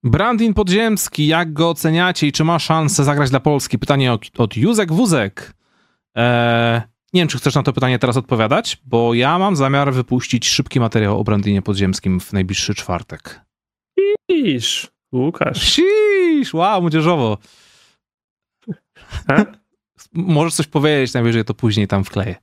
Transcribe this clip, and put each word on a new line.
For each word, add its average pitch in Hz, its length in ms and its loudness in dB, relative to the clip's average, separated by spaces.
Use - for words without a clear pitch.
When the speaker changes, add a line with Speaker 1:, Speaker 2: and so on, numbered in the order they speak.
Speaker 1:
Brandin 208 500 2
Podziemski, 202 720 0
jak 160 260 0
go 160 180 0
oceniacie 165 560 0
i 139 60 0
czy 156 120 0
ma 165 140 2
szansę 156 460 0
zagrać 143 260 0
dla 131 100 0
Polski? 143 380 0
Pytanie 135 340 0
od, - 280 -6
od 113 160 -2
Józek 190 360 0
Wózek. 160 600 0
E, 117 680 2
nie 180 80 2
wiem, 165 80 0
czy 131 100 -4
chcesz 131 160 -2
na 135 80 2
to 135 100 0
pytanie 127 260 0
teraz 123 180 0
odpowiadać, 123 680 0
bo 117 300 2
ja 135 240 2
mam 190 180 0
zamiar 139 360 0
wypuścić 127 560 -2
szybki - 320 -2
materiał 107 400 0
o 107 40 -2
Brandinie 101 380 0
Podziemskim 95 580 -2
w - 120 -14
najbliższy 98 420 -2
czwartek. - 680 -10
Speaker 2:
Iż, 214 600 -2
Łukasz. 131 500 -2
Speaker 1:
Sisz, 370 920 2
wow, 185 260 2
młodzieżowo. 156 580 2
Speaker 2:
A? 160 160 2
Speaker 1:
Możesz 165 420 0
coś 156 120 -2
powiedzieć, 143 480 0
najwyżej 117 300 2
to 107 100 -4
później 107 340 0
tam 98 160 0
wkleję. 101 380 -6